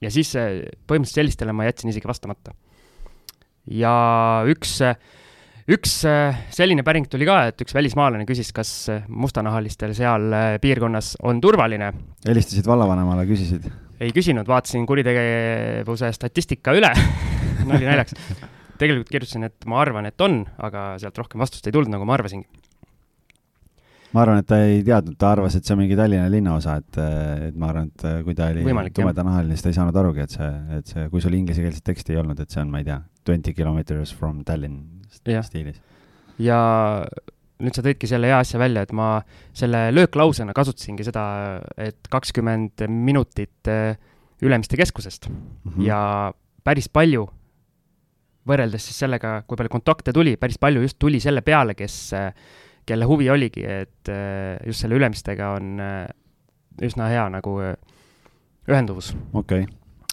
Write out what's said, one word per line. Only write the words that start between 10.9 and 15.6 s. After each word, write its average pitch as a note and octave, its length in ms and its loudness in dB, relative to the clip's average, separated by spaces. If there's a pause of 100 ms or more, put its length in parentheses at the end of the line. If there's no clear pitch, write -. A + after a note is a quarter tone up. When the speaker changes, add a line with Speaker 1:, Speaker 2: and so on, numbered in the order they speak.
Speaker 1:
on A#2+ 200 0
turvaline. A2+ 500 4 (340)
Speaker 2:
Helistasid G#2 400 2
vallavanemale, F#2 600 4
küsisid? F2 400 0 (320)
Speaker 1:
Ei A#2 160 -2
küsinud, D#3 320 2
vaatasin B2 400 0
kuritegevuse A#2 1300 0